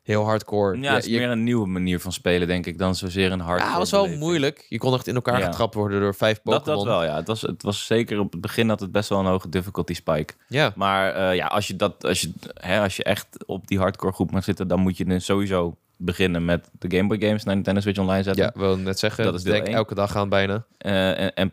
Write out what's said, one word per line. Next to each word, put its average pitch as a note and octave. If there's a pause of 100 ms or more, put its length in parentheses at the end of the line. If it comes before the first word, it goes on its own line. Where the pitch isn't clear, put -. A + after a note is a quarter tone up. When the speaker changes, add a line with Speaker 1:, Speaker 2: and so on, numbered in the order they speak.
Speaker 1:
heel G#2+
hardcore. G#2
Speaker 2:
Ja, B2+
Speaker 1:
Ja, C#3
Speaker 2:
het B2
is F2+
Speaker 1:
je A#2
Speaker 2:
meer B2
een A2+
nieuwe A#2
manier F2+
van F2+
spelen, F2
denk F2
ik, E2
dan F#2
zozeer F#2
een F#2
hardcore F2
Speaker 1:
Ja, G#2+
het -
was F3
wel G3+
Speaker 2:
beleving. E3
Speaker 1:
moeilijk. D#3
Je -
kon B2+
echt B2+
in G#2
elkaar B2
Speaker 2:
Ja. F#2+
Speaker 1:
getrapt F#2+
worden G#2
door G2+
vijf A2
Speaker 2:
Dat, G#2+
Speaker 1:
Pokémon. D3+
Speaker 2:
dat G2+
wel, F#2+
ja. D#2
Het E2
was, A2
het -
was G2+
zeker A#2
op G2
het F2
begin A2+
had G#2+
het F#2
best G2+
wel G2+
een F#2+
hoge F#2
difficulty F2+
spike. D#2 (140)
Speaker 1:
Ja. C3
Speaker 2:
Maar, G2
eh, F#2
ja, D#2
als G2+
je F#2+
dat, -
als -
je, E2 (220)
hè, F#2
als G2+
je -
echt - (200)
op F#2+
die G2
hardcore F#2
groep F#2
mag F#2+
zitten, F#2+
dan F2+
moet F#2
je F#2+
dus F#2
sowieso F#2+ (260)
beginnen F2
met E2+ (100)
de F2+
Game G2
Boy G#2
games G#2+
naar G2
Nintendo G2
Switch G2
Online F#2+
zetten. F#2+
Speaker 1:
Ja, -
wil F#2+
net F#2+
zeggen, G#2+
Speaker 2:
Dat F#2+
is F2+
deel F#2+
Speaker 1:
denk G#2
Speaker 2:
één. G#2+
Speaker 1:
elke A2+
dag G2+
aan G2+
bijna. G2 (140)
Speaker 2:
Eh, F#2+
en, F#2+
en F#2+